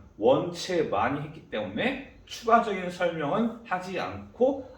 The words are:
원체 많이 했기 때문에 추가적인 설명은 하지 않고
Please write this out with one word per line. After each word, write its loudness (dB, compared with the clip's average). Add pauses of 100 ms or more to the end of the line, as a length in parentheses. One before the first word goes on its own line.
(200)
원체 2
많이 0
했기 -12
때문에 -4 (120)
추가적인 2
설명은 0
하지 -4
않고 -2